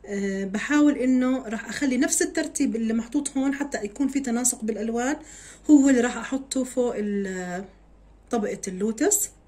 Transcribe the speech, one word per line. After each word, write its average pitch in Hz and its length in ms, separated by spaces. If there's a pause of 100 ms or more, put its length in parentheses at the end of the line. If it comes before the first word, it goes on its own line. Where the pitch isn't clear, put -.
آه، 196 380
بحاول 285 540
إنه 254 500
راح 220 200
أخلي 254 280
نفس 320 260
الترتيب 294 540
اللي 226 180
محطوط 277 420
هون 269 180
حتى 277 300
يكون 262 240
في 277 120
تناسق 240 440
بالألوان، 226 520 (540)
هو 277 180
اللي 262 120
راح 240 160
أحطه 262 480
فوق 247 320
ال-، 190 680 (680)
طبقة 202 380
اللوتس. 220 640 (180)